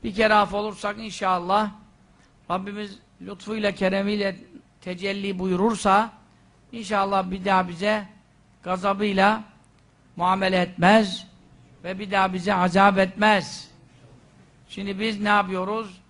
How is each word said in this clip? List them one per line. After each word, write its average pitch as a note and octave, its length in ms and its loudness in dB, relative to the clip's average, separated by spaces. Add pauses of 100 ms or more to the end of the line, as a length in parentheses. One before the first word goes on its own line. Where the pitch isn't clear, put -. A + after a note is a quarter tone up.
Bir G#3+ 120 -6
kere G#3+ 180 4
af G3+ 200 4
olursak G#3 460 -6
inşallah G3 720 -2 (800)
Rabbimiz G3+ 480 -8 (220)
lütfuyla, G3+ 500 -6
keremiyle G3 680 -2 (440)
tecelli G3 580 -6
buyurursa G3 760 2 (580)
inşallah G3 600 -2
bir F#3 140 -8
daha F#3 220 2
bize G3 400 -2 (560)
gazabıyla G3 800 2 (720)
muamele F#3 460 2
etmez F#3 680 2 (560)
ve F#3 160 -8
bir G3+ 120 -8
daha F#3+ 220 2
bize F#3 220 -2
azap F#3 420 4
etmez. F#3+ 760 0 (1000)
Şimdi G3 300 -8
biz G#3+ 220 -2
ne G#3 80 0
yapıyoruz? G3+ 800 0